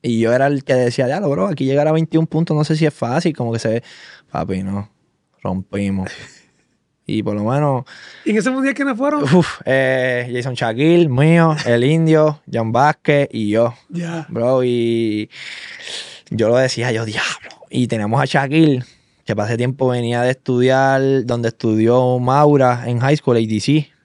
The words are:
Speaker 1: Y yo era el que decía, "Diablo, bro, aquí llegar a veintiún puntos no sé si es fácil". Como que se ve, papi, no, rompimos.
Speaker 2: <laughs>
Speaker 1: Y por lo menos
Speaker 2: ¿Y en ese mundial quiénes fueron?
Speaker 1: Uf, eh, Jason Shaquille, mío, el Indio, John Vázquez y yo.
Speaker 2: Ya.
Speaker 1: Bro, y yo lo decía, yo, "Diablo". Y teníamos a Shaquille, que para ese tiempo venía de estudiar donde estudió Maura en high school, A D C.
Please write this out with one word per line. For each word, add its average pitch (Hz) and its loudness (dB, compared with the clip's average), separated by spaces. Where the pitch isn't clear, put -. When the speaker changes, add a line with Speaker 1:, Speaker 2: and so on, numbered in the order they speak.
Speaker 1:
Y 117 -2
yo 113 2
era 135 2
el 139 -2
que 135 0
decía, 123 0
"Diablo, 156 -2
bro, 180 -2
aquí 147 -4
llegar 143 2
a 156 2
veintiún 160 0
puntos 160 -2
no 151 0
sé 156 0
si 160 0
es 143 0
fácil". 151 -2
Como 117 -4
que 113 -4
se 113 -2
ve, 113 0
papi, 92 -4
no, 101 -8
rompimos. 95 -4
Speaker 2:
<laughs> - -18
Speaker 1:
Y 107 -4
por 104 -4
lo 104 -4
menos 131 0
Speaker 2:
¿Y - -2
en 208 0
ese 220 -2
mundial 269 -2
quiénes 277 -4
fueron? 277 -2
Speaker 1:
Uf, 156 2
eh, 127 0
Jason 123 -4
Shaquille, 151 2
mío, 156 4
el 120 2
Indio, 156 2
John 113 -4
Vázquez 143 2
y 107 -4
yo. 117 2
Speaker 2:
Ya. 170 -8
Speaker 1:
Bro, 127 0
y 117 -2
yo 110 0
lo 120 4
decía, 127 0
yo, 113 -2
"Diablo". - -8
Y 123 0
teníamos 110 -2
a - 2
Shaquille, 139 2
que 107 -4
para 107 -2
ese 117 -2
tiempo 127 -2
venía 120 -2
de 127 2
estudiar 131 2
donde 120 -2
estudió 120 2
Maura 131 4
en 120 -2
high 139 2
school, 123 0
A 113 2
D 110 -2
C. 147 0